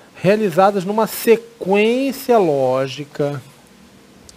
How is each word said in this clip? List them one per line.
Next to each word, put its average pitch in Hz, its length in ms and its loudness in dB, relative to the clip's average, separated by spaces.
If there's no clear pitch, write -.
realizadas 196 680 2
numa 214 220 -2
sequência 226 1300 0
lógica 139 1040 -2